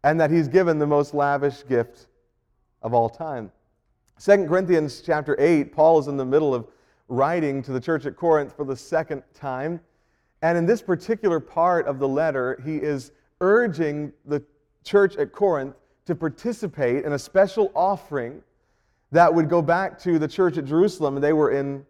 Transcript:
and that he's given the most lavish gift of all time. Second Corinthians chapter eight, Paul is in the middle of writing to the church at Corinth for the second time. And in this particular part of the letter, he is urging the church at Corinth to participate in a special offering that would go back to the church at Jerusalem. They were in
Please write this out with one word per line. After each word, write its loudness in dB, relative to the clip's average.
and 2
that 2
he's 2
given 2
the 0
most 0
lavish -2
gift -2
of -6
all 2
time. -12
Second 4
Corinthians 0
chapter -2
eight, 2
Paul 6
is -4
in -6
the -4
middle 2
of -6
writing -2
to -10
the -4
church -4
at -12
Corinth 0
for -6
the -6
second -6
time. -8
And 2
in 2
this 2
particular -2
part 0
of -4
the -2
letter, -2
he -6
is -6
urging 0
the -4
church 2
at -2
Corinth -2
to -2
participate -4
in -4
a -4
special 0
offering -4
that 6
would 2
go 2
back -2
to 0
the -2
church 0
at -6
Jerusalem. 0
They 2
were 2
in -4